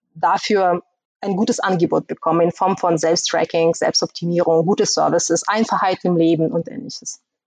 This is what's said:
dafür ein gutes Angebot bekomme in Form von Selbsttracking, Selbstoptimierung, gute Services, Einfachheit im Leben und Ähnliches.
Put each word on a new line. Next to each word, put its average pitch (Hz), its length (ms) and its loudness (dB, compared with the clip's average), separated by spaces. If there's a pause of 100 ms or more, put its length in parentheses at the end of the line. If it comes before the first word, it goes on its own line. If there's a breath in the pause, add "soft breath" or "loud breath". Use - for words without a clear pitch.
(160)
dafür 180 680 0 (420)
ein 196 120 -2
gutes 220 240 0
Angebot 175 480 0
bekomme 165 360 0
in 170 80 2
Form 185 260 -2
von 170 200 0
Selbsttracking, 165 800 0
Selbstoptimierung, 165 880 0
gute 202 220 2
Services, 165 600 0
Einfachheit 202 540 0
im 180 160 0
Leben 165 340 2
und 165 160 -4
Ähnliches. - 540 -14 (260)